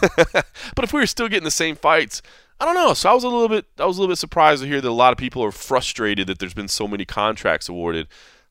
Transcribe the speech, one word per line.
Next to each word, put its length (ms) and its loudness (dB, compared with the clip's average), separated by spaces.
<laughs> 0 -
But 680 -2
if 100 -4
we 60 0
were 60 2
still 240 -4
getting 140 -2
the 80 -4
same 240 -2
fights, 480 0
I 60 -2
don't 80 2
know. 220 4
So 160 4
I 20 8
was 100 4
a 60 -2
little 200 0
bit, 180 -2
I 80 0
was 120 -2
a 40 -4
little 100 2
bit 60 -4
surprised 460 2
to 40 -8
hear 140 -2
that 80 -2
a 20 0
lot 220 6
of 60 -6
people 240 -4
are 80 -2
frustrated 720 -2
that 140 -6
there's 160 -10
been 120 -8
so 200 -4
many 180 -6
contracts 640 -2
awarded. 380 -4